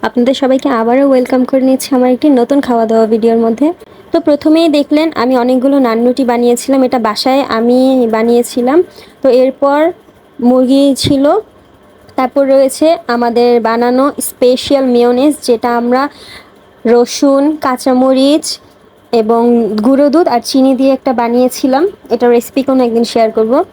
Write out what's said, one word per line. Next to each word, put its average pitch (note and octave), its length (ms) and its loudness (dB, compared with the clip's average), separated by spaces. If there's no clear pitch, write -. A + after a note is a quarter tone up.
আপনাদের A#3+ 360 0
সবাইকে C4 260 0
আবারও A#3+ 300 2
ওয়েলকাম B3+ 400 0
করে C4 180 0
নিচ্ছি C4 280 -2
আমার B3+ 200 2
একটি D4+ 120 0
নতুন C#4 260 -2
খাওয়া A#3 240 0
দাওয়া A3+ 220 2
ভিডিওর A3+ 320 0
মধ্যে। A#3 240 0
তো - 40 0
প্রথমেই D#4 420 2
দেখলেন D4+ 300 0
আমি B3+ 200 0
অনেকগুলো B3+ 340 0
নান A3+ 200 -2
রুটি B3+ 260 0
বানিয়েছিলাম, A#3+ 560 0
এটা B3+ 100 -2
বাসায় C4 340 -2
আমি A#3+ 220 2
বানিয়েছিলাম। A#3+ 600 0
তো - 40 2
এরপর C#4 380 0
মুরগি C4 360 2
ছিল, C#4 200 0
তারপর C4 240 -2
রয়েছে C4+ 320 0
আমাদের A#3+ 360 0
বানানো A#3+ 360 0
স্পেশাল C4+ 560 0
মেয়োনেজ, B3 380 2
যেটা A#3+ 220 0
আমরা B3 220 -2
রসুন, C4+ 480 0
কাঁচামরিচ C4 840 0
এবং A3+ 220 0
গুঁড়ো C4+ 300 2
দুধ F4 200 2
আর A#3+ 160 0
চিনি C4+ 300 2
দিয়ে C4+ 180 2
একটা C4 140 -4
বানিয়েছিলাম। B3+ 600 0
এটা B3 200 0
রেসিপি A#3+ 340 -2
কোনো C4 180 0
একদিন A3+ 260 0
শেয়ার A3+ 260 0
করব। A3 160 0